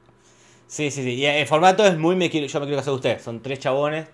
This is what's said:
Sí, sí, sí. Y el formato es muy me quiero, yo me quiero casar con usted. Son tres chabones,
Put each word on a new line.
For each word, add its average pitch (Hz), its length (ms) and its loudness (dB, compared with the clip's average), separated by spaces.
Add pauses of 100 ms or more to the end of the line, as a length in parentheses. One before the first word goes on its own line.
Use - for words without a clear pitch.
(680)
Sí, 147 240 -4
sí, 139 120 -6
sí. 123 120 -2
Y 135 120 -2
el 147 200 2
formato 185 400 4
es 180 120 4
muy 170 180 2
me 175 140 2
quiero, 147 160 -2
yo 147 140 -4
me 143 60 -4
quiero 143 120 -2
casar 143 140 -2
con 135 40 0
usted. 127 240 -2
Son 117 200 -10
tres 131 200 -8
chabones, 147 540 -2